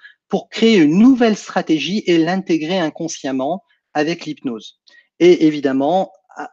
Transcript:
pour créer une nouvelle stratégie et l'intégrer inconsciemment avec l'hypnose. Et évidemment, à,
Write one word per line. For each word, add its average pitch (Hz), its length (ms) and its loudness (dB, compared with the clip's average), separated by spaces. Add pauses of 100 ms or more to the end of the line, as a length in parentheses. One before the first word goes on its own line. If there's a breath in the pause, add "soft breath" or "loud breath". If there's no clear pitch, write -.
(280 loud breath)
pour - 220 -6
créer 226 260 2
une 160 220 4
nouvelle 233 400 4
stratégie 165 680 -4
et 175 120 0
l'intégrer 170 640 -2
inconsciemment 151 840 -6 (300)
avec 156 320 -4
l'hypnose. 127 560 -12 (380 soft breath)
Et 170 260 4
évidemment, 147 680 -2 (240)
à, 147 180 -16